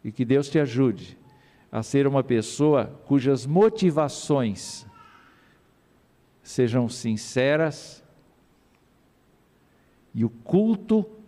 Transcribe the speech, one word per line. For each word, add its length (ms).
E 80
que 120
Deus 240
te 120
ajude 580
a 100
ser 240
uma 180
pessoa 840
cujas 420
motivações 1400
sejam 440
sinceras 1160
e 100
o 60
culto 800